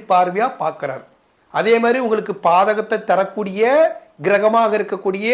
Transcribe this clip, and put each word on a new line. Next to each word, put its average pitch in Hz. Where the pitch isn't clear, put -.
பார்வையா 180
பார்க்கிறார். 143
அதே 196
மாதிரி 240
உங்களுக்கு 214
பாதகத்தை 202
தரக்கூடிய 196
கிரகமாக 214
இருக்கக்கூடிய 202